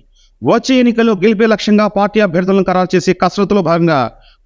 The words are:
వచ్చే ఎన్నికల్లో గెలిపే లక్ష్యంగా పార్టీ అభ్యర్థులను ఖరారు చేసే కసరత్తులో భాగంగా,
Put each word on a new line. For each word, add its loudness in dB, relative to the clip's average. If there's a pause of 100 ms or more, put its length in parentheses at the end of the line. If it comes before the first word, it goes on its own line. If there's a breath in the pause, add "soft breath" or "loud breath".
(420)
వచ్చే 0
ఎన్నికల్లో 2
గెలిపే 0
లక్ష్యంగా 0
పార్టీ -2
అభ్యర్థులను 0
ఖరారు -2
చేసే 0
కసరత్తులో -2
భాగంగా, 0 (460 soft breath)